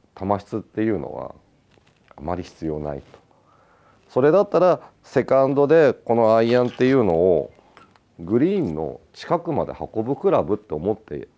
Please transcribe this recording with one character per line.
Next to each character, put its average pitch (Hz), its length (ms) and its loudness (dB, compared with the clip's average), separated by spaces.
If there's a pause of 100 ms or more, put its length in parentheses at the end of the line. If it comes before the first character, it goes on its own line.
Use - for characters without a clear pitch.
(180)
球 98 220 -4
質 - 180 -10
っ - 20 -8
て - 220 -8
い 110 80 -2
う 98 80 -4
の 67 140 -10
は 64 220 -14 (840)
あ - 60 -20
ま 85 120 -6
り 90 80 -8
必 - 240 -12
要 76 120 -6
な 73 160 -8
い 69 60 -12
と。 - 180 -20 (920)
そ 127 140 -2
れ 147 100 4
だ 190 80 4
っ 202 80 0
た 165 120 2
ら、 170 200 2 (220)
セ 123 220 -2
カ 135 220 4
ン 139 80 0
ド 143 120 2
で 147 260 6
こ - 220 -2
の 113 220 4
ア 113 60 4
イ 117 140 2
ア 123 60 4
ン 123 60 0
っ - 40 -8
て 127 140 0
い 131 60 4
う 131 120 4
の 87 100 2
を 82 380 2 (680)
グ 87 200 -2
リ 185 180 0
ー 170 80 -2
ン 85 100 -4
の 73 260 -8 (120)
近 - 280 -6
く 170 120 -8
ま 92 140 -4
で - 120 -12
運 107 260 -8
ぶ 135 120 -6
ク 190 140 -2
ラ 113 120 2
ブ 85 120 -2
っ 104 40 -8
て - 160 -12
思 87 200 -4
っ - 20 -20
て、 - 420 -14